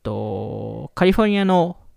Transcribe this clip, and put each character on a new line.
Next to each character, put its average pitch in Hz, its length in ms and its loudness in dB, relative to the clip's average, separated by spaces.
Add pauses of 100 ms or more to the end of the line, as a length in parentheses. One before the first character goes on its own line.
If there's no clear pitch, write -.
と、 107 920 -8
カ 180 120 2
リ 190 60 6
フ 220 100 2
ォ - 20 2
ル 208 60 2
ニ 202 100 0
ア 196 40 0
の 180 340 2 (180)